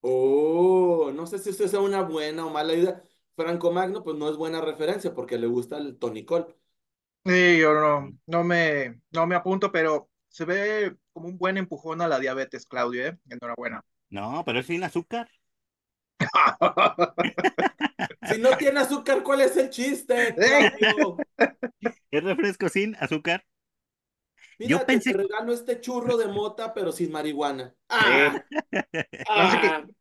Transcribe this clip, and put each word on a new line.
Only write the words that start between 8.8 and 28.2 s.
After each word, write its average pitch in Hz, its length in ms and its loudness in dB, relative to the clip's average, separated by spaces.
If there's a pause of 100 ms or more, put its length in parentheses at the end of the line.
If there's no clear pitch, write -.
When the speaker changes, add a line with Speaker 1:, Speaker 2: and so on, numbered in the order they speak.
Speaker 2:
no 165 160 0
me 175 80 0
apunto, 190 360 0
pero 160 400 0 (180)
se - 180 -10
ve 202 500 -2 (160)
como 165 160 -14
un 185 80 -12
buen 185 220 -2
empujón 165 420 -6
a 170 80 0
la 143 100 2
diabetes, 131 480 -6
Claudio, 123 400 -4
¿eh? 170 120 -8 (100)
Enhorabuena. 120 560 -10 (260)
Speaker 3:
No, 110 340 -8
pero 120 160 0
es 127 60 -8
sin 170 180 -4
azúcar. 226 460 -6 (920)
Speaker 2:
<laughs> - 1160 2 (840)
Speaker 1:
Si 220 160 -2
no 254 180 6
tiene 277 240 2
azúcar, 269 440 0
¿cuál 269 180 2
es 262 140 4
el 262 140 2
chiste, 240 680 -2
Speaker 2:
<laughs> 175 40 4
Speaker 1:
Claudio? 214 840 4 (840)
Speaker 3:
Es 151 140 0
refresco 190 440 -2
sin 202 280 -2
azúcar. 160 480 -2 (1120)
Speaker 1:
Mira, 240 200 2
Speaker 3:
Yo 254 80 0
pensé 254 240 2
Speaker 1:
te - 20 2
regalo 208 400 -2
este 233 280 -4
churro 240 360 -2
de 226 100 0
mota, 208 480 -6
pero 180 180 -4
sin 160 200 -4
marihuana. 143 640 -4 (260)
Speaker 2:
Sí. 220 60 6
Speaker 1:
¡Ah! - 380 2 (920)